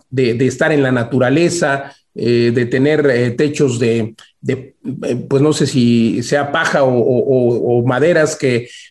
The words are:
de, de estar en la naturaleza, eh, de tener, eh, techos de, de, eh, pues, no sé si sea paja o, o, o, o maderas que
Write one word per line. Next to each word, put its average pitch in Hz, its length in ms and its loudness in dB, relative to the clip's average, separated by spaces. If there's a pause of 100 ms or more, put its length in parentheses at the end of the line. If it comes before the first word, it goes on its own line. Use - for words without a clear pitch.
(100)
de, 127 240 0
de 127 120 0
estar 160 260 0
en 147 100 2
la 127 100 0
naturaleza, 135 1040 0 (200)
eh, 120 400 0
de 120 120 0
tener, 143 400 2
eh, 123 240 2
techos 143 480 0
de, 117 360 -2 (280)
de, 139 320 -6 (300)
eh, 123 120 -4 (100)
pues, 135 140 0
no 151 140 2
sé 147 120 0
si 117 560 2
sea 143 300 -2
paja 160 320 0
o, 127 100 2
o, 131 260 2
o, 120 580 0
o 120 80 0
maderas 151 500 2
que 123 320 -2 (220)